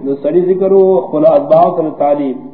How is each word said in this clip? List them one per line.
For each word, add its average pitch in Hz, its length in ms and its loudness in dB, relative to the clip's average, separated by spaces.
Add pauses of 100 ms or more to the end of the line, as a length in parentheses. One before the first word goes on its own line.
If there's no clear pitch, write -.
د 135 40 -6 (140)
سړي 170 240 0
ذکر 190 260 0
او 190 120 4 (160)
خپل 151 260 -2
اتباع 156 400 4 (100)
سره 156 220 -4
تعلیم. 143 400 -2 (160)